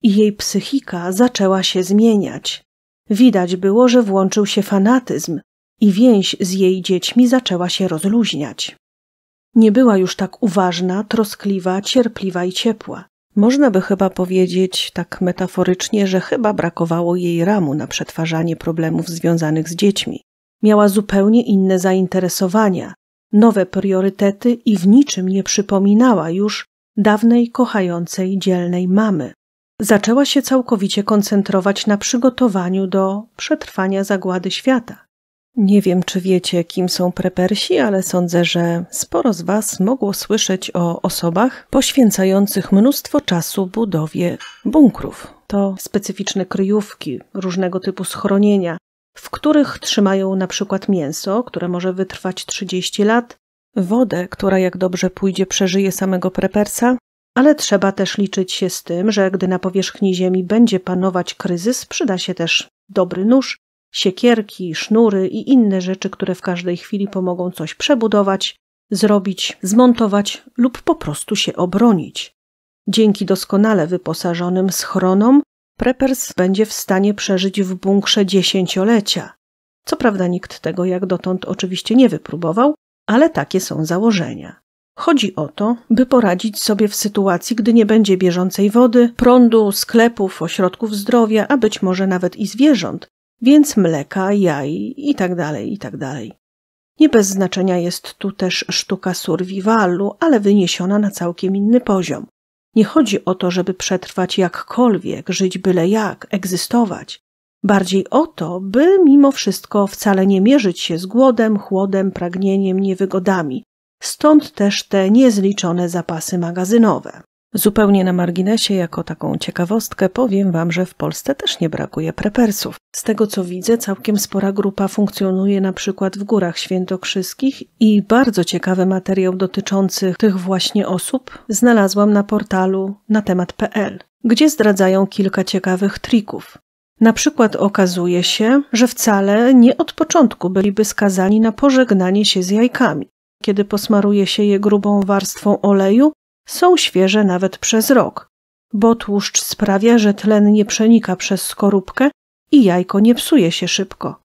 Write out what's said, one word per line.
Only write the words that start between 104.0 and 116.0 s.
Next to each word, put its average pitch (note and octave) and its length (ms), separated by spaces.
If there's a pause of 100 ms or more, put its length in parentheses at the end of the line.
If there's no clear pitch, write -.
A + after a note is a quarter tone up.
jakkolwiek, F#3+ 920
żyć F#3 280
byle F3+ 320
jak, G#3+ 420
egzystować. F#3+ 880 (440)
Bardziej F#3+ 460
o D4+ 180
to, F3 320
by D4 440
mimo C#4 280
wszystko G3+ 560
wcale F#3+ 400
nie G3 140
mierzyć G#3+ 380
się E3 180
z F3+ 80
głodem, A3 540
chłodem, F#3+ 520
pragnieniem, F#3+ 680
niewygodami. F#3 840 (400)
Stąd D4+ 480
też G3+ 320
te F#3+ 280
niezliczone G3+ 800
zapasy E3+ 480